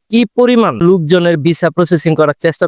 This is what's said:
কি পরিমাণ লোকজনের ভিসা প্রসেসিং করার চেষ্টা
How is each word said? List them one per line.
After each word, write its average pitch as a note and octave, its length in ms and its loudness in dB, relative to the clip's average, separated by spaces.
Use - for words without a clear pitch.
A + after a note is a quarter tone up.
কি A#3 160 0
পরিমাণ A#3 460 0
লোকজনের E3+ 560 2
ভিসা D#3+ 320 -2
প্রসেসিং E3 460 -2
করার D3 240 0
চেষ্টা E3 280 -4